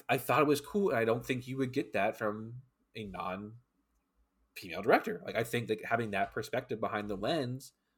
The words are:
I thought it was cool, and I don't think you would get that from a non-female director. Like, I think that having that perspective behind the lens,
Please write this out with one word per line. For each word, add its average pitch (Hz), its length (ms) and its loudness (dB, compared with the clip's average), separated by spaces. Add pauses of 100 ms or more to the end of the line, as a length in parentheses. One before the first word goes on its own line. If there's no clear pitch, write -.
I 127 80 4
thought 156 240 4
it 143 60 6
was 143 140 4
cool, 202 280 2
and 123 80 2
I 113 80 4
don't 120 200 4
think 127 220 -2
you 131 100 -6
would 131 140 0
get - 220 -2
that 107 240 2
from 110 440 -4 (340)
a 110 100 -8
non-female 92 1800 -10
director. 139 420 4
Like, 95 120 -6
I 113 80 4
think 117 240 -2
that 107 180 -2
having 117 260 0
that 101 220 0
perspective 120 460 -4
behind 104 300 -2
the 104 80 -4
lens, 127 560 -2 (240)